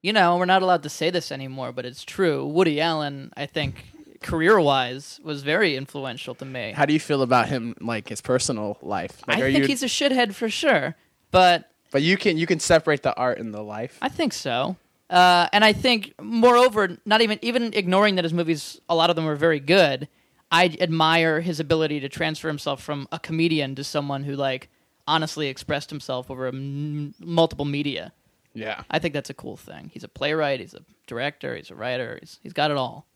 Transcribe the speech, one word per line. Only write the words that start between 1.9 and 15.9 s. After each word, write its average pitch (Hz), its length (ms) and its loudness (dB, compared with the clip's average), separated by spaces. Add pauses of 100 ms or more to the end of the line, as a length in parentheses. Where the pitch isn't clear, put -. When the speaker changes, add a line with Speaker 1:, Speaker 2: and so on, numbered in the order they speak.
Speaker 1:
true. 147 420 0
Woody 151 340 2
Allen, 147 560 -2
I 139 120 -8
think, - 360 -6 (380)
career-wise, 143 1000 2
was 147 200 -8
very 156 320 2
influential 135 600 -10
to 135 100 -14
me. 123 280 -8
Speaker 2:
How 147 120 4
do 151 80 2
you 156 80 4
feel 135 200 0
about 120 280 4
him, 117 320 -6
like, 110 280 -6
his 107 120 -10
personal 110 600 -2
life? 90 460 -8
Like, 156 120 2
Speaker 1:
I - 20 0
Speaker 2:
are 135 100 2
Speaker 1:
think 139 120 4
Speaker 2:
you - 40 2
Speaker 1:
he's 269 160 -2
a 254 40 -4
shithead 247 460 0
for 226 160 -6
sure, 170 460 0 (360)
but 180 380 4 (220)
Speaker 2:
But 139 100 2
you 175 160 4
can, 175 200 0
you 165 100 0
can 160 120 0
separate 156 440 2
the 131 120 0
art 123 240 -2
and 113 140 -10
the 107 100 -10
life. 107 380 -10
Speaker 1:
I 269 80 -2
think 302 220 -2
so. 135 460 -4 (320)
Uh, 180 420 6
and 208 140 4
I 208 80 6
think, 233 480 0